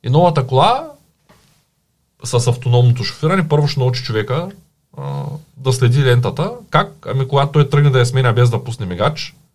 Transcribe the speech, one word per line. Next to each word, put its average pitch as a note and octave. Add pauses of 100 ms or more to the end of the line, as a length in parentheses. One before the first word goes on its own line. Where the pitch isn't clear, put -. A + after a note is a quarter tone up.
И A#2+
новата D3
кола A3+ (1400)
с A#2+
автономното B2
шофиране E3
първо D3
ще C#3
научи B2
човека, B2 (480)
а, C#3 (340)
да C3
следи B2
лентата. B2 (180)
Как? G3 (140)
Ами C3
когато C#3
той C#3+
тръгне D3
да C3
я A#2+
сменя B2+
без B2
да A2
пусне A#2
мигач G#2 (200)